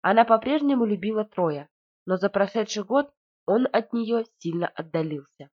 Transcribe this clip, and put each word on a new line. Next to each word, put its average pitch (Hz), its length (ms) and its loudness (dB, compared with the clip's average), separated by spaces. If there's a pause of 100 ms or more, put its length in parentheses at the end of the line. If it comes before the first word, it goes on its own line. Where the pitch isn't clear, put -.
Она 220 240 4
по-прежнему 262 580 2
любила 214 400 -2
Троя, 156 460 -4 (340)
но 180 140 -2
за 196 100 0
прошедший 202 560 -2
год 277 260 0 (360)
он 226 260 2
от 226 220 -2
нее 226 320 -2 (100)
сильно 170 320 -4
отдалился. 151 840 -8